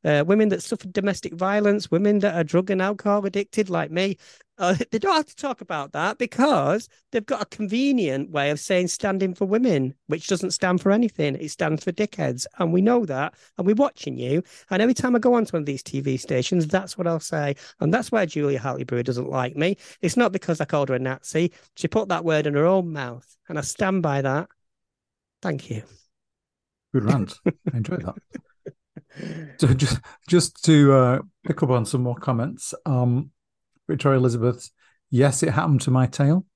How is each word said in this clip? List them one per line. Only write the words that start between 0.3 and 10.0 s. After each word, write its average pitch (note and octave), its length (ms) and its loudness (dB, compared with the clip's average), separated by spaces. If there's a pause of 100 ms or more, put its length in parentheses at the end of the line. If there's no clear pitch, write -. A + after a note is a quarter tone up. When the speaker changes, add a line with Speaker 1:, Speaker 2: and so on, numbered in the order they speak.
Speaker 1:
that F3+ 160 -2
suffer - 240 -8
domestic F#3+ 460 -4
violence, G3+ 580 0
women G#3 260 2
that F#3+ 160 0
are E3+ 80 0
drug F#3 280 0
and F#3 120 0
alcohol G3+ 420 0
addicted G3 460 -4
like D#3+ 220 -2
me. F#3+ 240 -2 (420)
Uh, F#3 160 2
<laughs> A3+ 160 -4
they A3+ 80 -2
don't F#4+ 160 0
have D4+ 120 0
to - 100 -20
talk C4+ 240 -8
about D3+ 320 -8
that F3 260 -2
because A3+ 720 0 (220)
they've A3 140 -4
got - 180 -4
a - 40 -4
convenient G#3 840 -2
way C#3+ 200 0
of D3 100 -2
saying F3+ 280 0
"standing G3 460 -2
for G3+ 120 -2
women," F#3 480 2 (140)